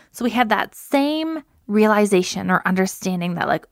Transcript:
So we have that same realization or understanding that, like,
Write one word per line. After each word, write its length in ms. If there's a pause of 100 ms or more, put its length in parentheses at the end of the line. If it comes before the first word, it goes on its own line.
(120)
So 120
we 80
have 180
that 260
same 680 (240)
realization 840
or 120
understanding 680
that, 140
like, 240